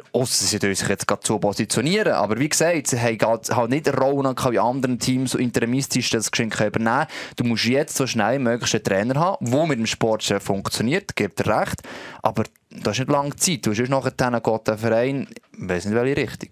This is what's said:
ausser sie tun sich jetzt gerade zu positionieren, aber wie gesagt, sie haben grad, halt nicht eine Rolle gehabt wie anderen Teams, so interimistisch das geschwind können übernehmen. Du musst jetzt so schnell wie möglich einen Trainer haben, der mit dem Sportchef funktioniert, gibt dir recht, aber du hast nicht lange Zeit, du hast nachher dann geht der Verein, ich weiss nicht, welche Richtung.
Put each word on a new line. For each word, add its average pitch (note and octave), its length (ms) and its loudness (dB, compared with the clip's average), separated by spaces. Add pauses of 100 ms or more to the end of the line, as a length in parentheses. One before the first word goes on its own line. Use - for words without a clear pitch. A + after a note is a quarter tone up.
(120)
ausser A#2+ 320 0
sie G2 140 0
tun G2 160 2
sich - 140 -2
jetzt G2 180 -2
gerade G#2 160 -2
zu A2 160 0
positionieren, B2 760 0
aber G#2 240 0
wie D3+ 100 0
gesagt, D#3+ 400 2
sie B2 120 0
haben A#2 180 0
grad, A2+ 360 0
halt A#2 160 0
nicht D3+ 180 0
eine B2+ 80 0
Rolle C3+ 380 2
gehabt B2+ 180 0
wie G#2 60 2
anderen B2+ 400 0
Teams, B2+ 340 0
so - 60 0
interimistisch B2 720 -2
das A2+ 200 0
geschwind A2+ 240 -2
können G#2+ 160 2
übernehmen. A2+ 360 2 (300)
Du B2 80 0
musst A2+ 220 0
jetzt C3+ 300 2
so C3+ 100 0
schnell A2+ 320 2
wie C#3 40 -2
möglich A#2+ 320 0
einen - 100 -2
Trainer A#2 360 2
haben, E3+ 300 0
der D3 160 4
mit C#3 120 0
dem A2+ 80 0
Sportchef G#2+ 560 0
funktioniert, G#2+ 720 -2
gibt - 240 -2
dir G#2+ 220 2
recht, - 220 -4 (400)
aber A2 220 0 (260)
du - 200 -4
hast G#2 80 -2
nicht C3 120 -2
lange C#3+ 260 0
Zeit, D#3+ 280 -2
du A2 60 2
hast A#2+ 180 0
nachher C3+ 220 0
dann B2 320 0
geht A2 240 0
der A2 120 2
Verein, A#2 520 0
ich - 380 -12
weiss F2+ 160 -2
nicht, G#2 100 0
welche C3 220 2
Richtung. - 360 -6